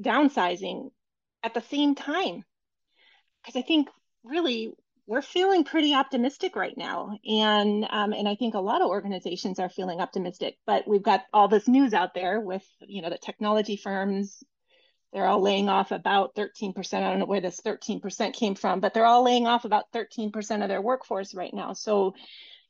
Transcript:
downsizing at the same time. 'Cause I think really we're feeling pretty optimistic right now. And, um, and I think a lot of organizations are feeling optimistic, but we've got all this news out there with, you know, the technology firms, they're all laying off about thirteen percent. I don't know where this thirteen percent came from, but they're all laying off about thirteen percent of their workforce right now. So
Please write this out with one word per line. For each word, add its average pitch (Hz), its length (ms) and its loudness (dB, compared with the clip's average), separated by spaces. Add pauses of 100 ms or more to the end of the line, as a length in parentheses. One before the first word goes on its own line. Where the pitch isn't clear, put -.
downsizing 202 880 0 (540)
at 226 100 -6
the 240 80 -4
same 285 320 2
time. 285 500 -4 (1000)
'Cause 247 120 -12
I 254 40 -2
think 294 280 2 (340)
really 247 480 -2 (340)
we're 233 160 -2
feeling 359 440 2
pretty 294 280 2
optimistic 269 640 0
right 185 220 -6
now. 180 400 -8 (100)
And, 208 600 2
um, 208 240 -2
and - 120 -4
I 208 100 -2
think 226 180 -2
a 208 80 -2
lot 233 200 0
of 359 60 4
organizations 185 720 -4
are 185 80 -2
feeling 180 320 -6
optimistic, 180 680 -6
but - 220 0
we've 202 160 2
got 202 300 2
all 202 160 6
this 202 180 4
news 254 260 6
out 180 200 0
there 185 260 -2
with, 196 260 -6 (140)
you 196 220 -14
know, 165 80 -8
the 170 80 -6
technology 214 580 -2
firms, 196 680 -4 (720)
they're 196 160 0
all 196 140 4
laying 202 260 2
off 196 240 2
about 196 420 0
thirteen 202 400 -6
percent. 190 300 -4
I 190 60 0
don't 190 100 0
know 196 60 0
where 202 160 0
this 175 180 -6
thirteen 208 400 -6
percent 196 340 -6
came 202 220 -2
from, 190 240 -2
but 196 140 0
they're 226 120 4
all 240 180 8
laying 247 220 4
off 240 200 2
about 208 260 0
thirteen 214 400 -6
percent 208 320 -4
of 196 60 -2
their 190 120 -2
workforce 208 540 -4
right 180 180 -8
now. 190 200 -8
So 196 420 0 (540)